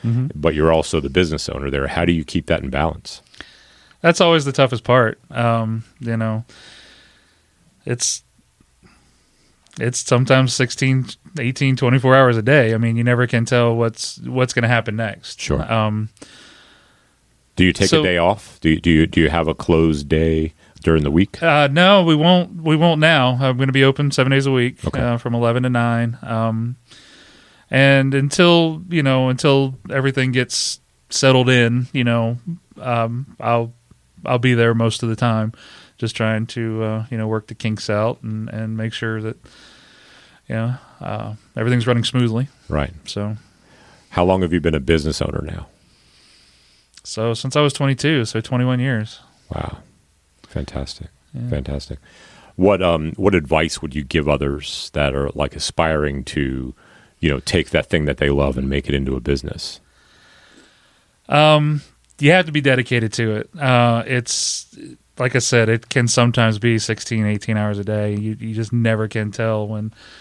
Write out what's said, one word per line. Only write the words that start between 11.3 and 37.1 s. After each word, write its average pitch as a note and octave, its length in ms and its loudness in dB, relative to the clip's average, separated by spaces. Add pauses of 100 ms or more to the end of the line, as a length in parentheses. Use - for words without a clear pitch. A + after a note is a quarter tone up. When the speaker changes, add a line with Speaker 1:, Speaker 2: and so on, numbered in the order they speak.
Speaker 1:
eighteen, C3 380 -2
twenty-four B2+ 380 4
hours B2+ 220 6
a A2 60 0
day. A#2 320 4
I A2+ 40 0
mean, A#2 180 0
you A#2 80 0
never B2 220 2
can A#2 200 0
tell A#2+ 280 2
what's, A#2 440 -4
what's B2 340 -2
gonna A#2 160 0
happen A#2 280 0
next. - 440 -8
Speaker 2:
Sure. - 320 -2
Speaker 1:
Um, G#2+ 380 0 (1500)
Speaker 2:
Do F#2+ 80 4
you F2+ 80 6
take G2 160 0
Speaker 1:
so D#3+ 120 2
Speaker 2:
a - 20 2
day F2+ 160 2
off? F#2 420 -2
Do - 100 0
you, D#2 100 2
do E2+ 100 2
you, D#2+ 160 6
do - 140 0
you D2+ 100 4
have D#2+ 180 0
a D#2+ 60 -2
closed D#2+ 560 2
day D#2+ 420 0 (300)
during D#2+ 220 2
the C#2+ 60 0
week? F2 320 2
Speaker 1:
Uh, D3 260 4
no, F3+ 340 4
we E3 120 4
won't. F3 480 2
We D#3+ 140 2
won't D#3+ 240 2
now. C3+ 400 4
I'm C3 160 0
gonna C3+ 160 0
be C3+ 120 4
open C3+ 260 2
seven C3+ 200 2
days C3+ 160 2
a C#3 60 2
week, B2 340 -2
Speaker 2:
Okay. G#2 140 -2
Speaker 1:
uh, A#2+ 160 0
from A#2 180 -4
eleven A#2 280 2
to B2+ 80 0
nine. A#2 520 0
Um, A2+ 540 -4 (920)
and C3+ 420 4
until, E3 800 2
you E3+ 120 0
know, C3 280 2
until C3+ 460 2 (140)
everything C3 420 0
gets - 480 -4 (280)
settled C3 400 4
in, B2 460 2
you C3 100 0
know, A#2 320 0 (420)
um, A#2+ 640 -4
I'll, A#2 320 0 (540)
I'll B2 120 0
be B2 140 2
there A#2 220 4
most A#2 280 0
of A#2+ 60 -2
the A2+ 80 -2
time, A2 380 -2 (420)
just - 180 -6
trying A2 340 -2
to, A2+ 340 -6
uh, A2 280 -4